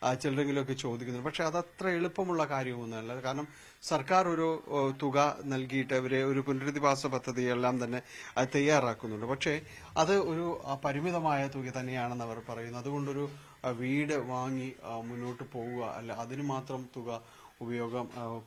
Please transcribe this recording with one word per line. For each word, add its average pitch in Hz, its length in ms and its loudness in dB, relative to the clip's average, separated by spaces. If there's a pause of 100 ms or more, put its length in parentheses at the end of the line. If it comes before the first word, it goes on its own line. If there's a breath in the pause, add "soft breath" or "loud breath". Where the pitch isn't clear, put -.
ആ, 127 100 4
ചിലരെങ്കിലുമൊക്കെ 139 600 2
ചോദിക്കുന്നുണ്ട്. 123 560 -4
പക്ഷെ 170 140 -2
അതത്ര 170 460 0
എളുപ്പമുള്ള 175 540 2
കാര്യമൊന്നുമല്ല. 123 800 -2
കാരണം 135 260 -2 (360 loud breath)
സർക്കാർ 175 440 4
ഒരു, 160 400 2
ഓ, 139 240 2
തുക 143 540 4
നൽകിയിട്ട് 131 480 0
അവരെ 131 300 4
ഒരു 135 160 4
പുനരധിവാസ 139 680 2
പദ്ധതിയെല്ലാം 123 760 2
തന്നെ, 120 180 -2 (360 loud breath)
ആ, 127 60 6
തയ്യാറാക്കുന്നുണ്ട്. 127 840 4
പക്ഷേ 139 360 0 (360 loud breath)
അത് 165 200 6
ഒരു, 170 480 0
ആ, 135 100 -2
പരിമിതമായ 147 720 0
തുക 135 140 -4
തന്നെയാണെന്ന് 127 640 -4
അവർ 117 260 -6
പറയുന്നു. 117 300 -6
അതുകൊണ്ടൊരു, 143 500 -2 (360 loud breath)
ആ, 131 40 2
വീട് 135 440 0
വാങ്ങി, 127 600 -2 (100)
ആ, 113 120 -8
മുന്നോട്ട് 120 480 -6
പോവുക 123 420 -4
അല്ല, 113 280 -6
അതിന് 120 280 -6
മാത്രം 135 540 -4
തുക 117 260 -6 (400 loud breath)
ഉപയോഗം, 120 520 -2
ആ, 117 340 -6